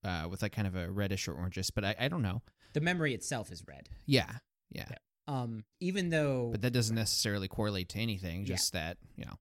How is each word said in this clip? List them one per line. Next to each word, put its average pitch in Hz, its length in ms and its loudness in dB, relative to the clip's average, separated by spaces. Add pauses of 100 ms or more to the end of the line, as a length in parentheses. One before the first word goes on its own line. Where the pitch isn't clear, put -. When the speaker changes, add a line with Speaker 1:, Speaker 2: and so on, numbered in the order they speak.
Speaker 1:
uh, 85 260 -2
with, 95 120 -4
like, 107 100 -2
kind 104 160 0
of 90 80 -2
a 87 140 -2
reddish 98 360 0
or 82 80 -4
orangish, 92 400 -2
but 104 100 0
I, 101 140 2
I - 100 2
don't 165 140 0
know. 180 200 0 (320)
Speaker 2:
The 151 60 2
memory 160 340 2
itself 110 360 -4
is 85 160 -12
red. 69 220 -18 (180)
Speaker 1:
Yeah, 131 240 6 (400)
yeah. - 200 -8
Speaker 2:
Yeah. - 80 -10 (280)
Um, 117 380 -4 (160)
even 180 300 0
though 139 420 4
Speaker 1:
But 101 100 0
that 120 100 4
doesn't 113 220 4
necessarily 101 540 2
correlate 101 420 0
to - 80 -6
anything, 95 440 -2
Speaker 2:
Yeah. 95 120 -2
Speaker 1:
just - 200 0
that, 85 240 -2 (180)
you - 80 -8
know - 160 -12